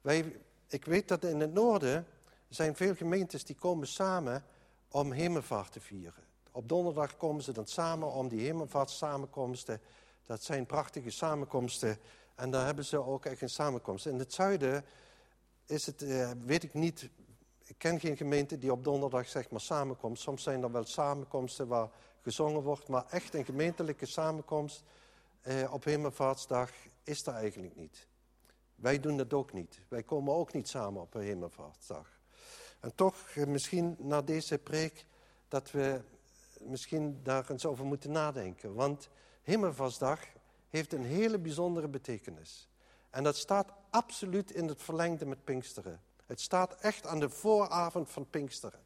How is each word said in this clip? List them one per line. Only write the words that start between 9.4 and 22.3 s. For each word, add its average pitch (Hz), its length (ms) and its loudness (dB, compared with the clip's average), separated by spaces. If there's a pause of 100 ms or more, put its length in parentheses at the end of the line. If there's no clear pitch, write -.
Dat 113 180 -6
zijn 135 220 -2
prachtige 139 440 -2
samenkomsten 131 880 0 (380)
en 127 160 -4
daar 131 140 2
hebben 147 200 -2
ze 143 200 2
ook 131 200 -2
echt 131 160 -4
een 127 80 -2
samenkomst. 123 560 -2
In 131 140 -2
het 131 140 -6
zuiden 143 520 2 (800)
is 147 200 -2
het, 147 160 -8
eh, 131 300 0 (140)
weet 160 180 2
ik 151 100 -10
niet, 160 360 0 (540)
ik - 140 -20
ken 165 220 2
geen 151 180 0
gemeente 143 400 2
die 131 140 2
op 123 120 2
donderdag, 135 440 2
zeg - 220 -4
maar, 110 120 -4
samenkomt. 131 580 -2
Soms 139 240 -4
zijn 131 200 0
er 120 80 0
wel 117 140 0
samenkomsten 139 840 -2
waar 117 220 2 (320)
gezongen 151 400 0